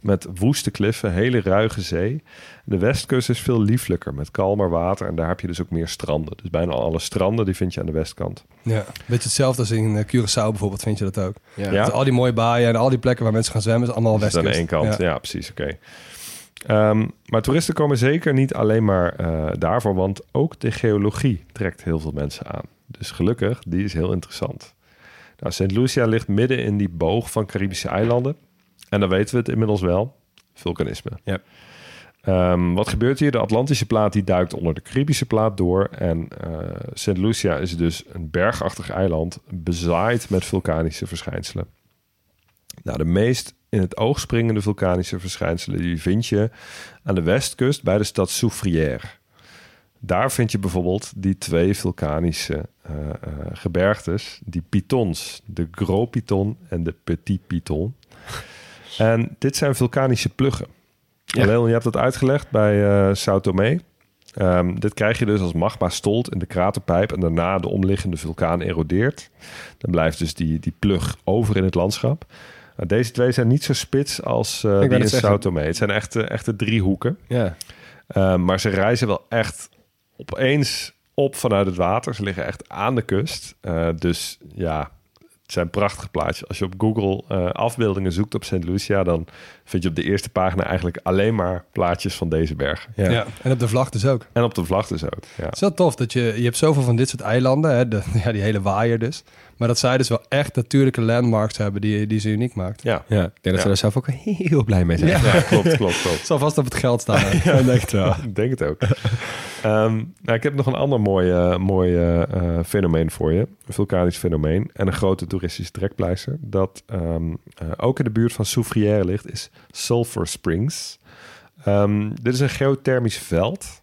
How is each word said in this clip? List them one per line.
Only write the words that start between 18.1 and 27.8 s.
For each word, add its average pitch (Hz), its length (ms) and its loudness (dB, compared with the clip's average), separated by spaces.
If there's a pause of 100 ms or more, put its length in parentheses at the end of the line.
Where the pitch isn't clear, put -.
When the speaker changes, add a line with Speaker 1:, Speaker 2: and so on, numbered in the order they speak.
Speaker 1:
niet 135 220 2
alleen 110 300 2
maar, 92 300 4
eh, 80 340 -2 (100)
daarvoor, 101 360 0
want 92 260 0 (120)
ook 151 280 -2
de 120 120 -2
geologie 104 800 0
trekt - 320 -6
heel 82 140 0
veel 78 140 -6
mensen 71 340 -6
aan. - 180 -8 (220)
Dus - 240 -10
gelukkig, 104 560 0
die 90 180 -2
is 101 80 -4
heel 82 200 0
interessant. - 640 -8 (640)
Nou, - 140 -6
Saint 95 200 0
Lucia 123 340 2
ligt 113 220 0
midden 123 360 2
in 104 120 0
die 101 120 0
boog 85 420 0
van 110 160 -2
Caribische 95 420 -4